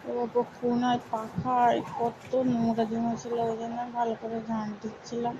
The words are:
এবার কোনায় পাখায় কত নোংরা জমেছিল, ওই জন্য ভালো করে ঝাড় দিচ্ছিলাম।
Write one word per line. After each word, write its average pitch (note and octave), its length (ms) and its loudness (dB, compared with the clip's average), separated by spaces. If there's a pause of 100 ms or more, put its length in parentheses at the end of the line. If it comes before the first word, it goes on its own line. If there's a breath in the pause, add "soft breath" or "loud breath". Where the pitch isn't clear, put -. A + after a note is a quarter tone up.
এবার A#3+ 240 -2 (240)
কোনায় A#3+ 540 2
পাখায় A#3 720 2 (120)
কত - 400 -2 (140)
নোংরা A3+ 380 4
জমেছিল, A#3 560 -2
ওই A3+ 180 2
জন্য A#3 200 -6 (140)
ভালো A#3 240 0
করে A3+ 260 -6
ঝাড় A3 320 -2
দিচ্ছিলাম। A#3 680 -6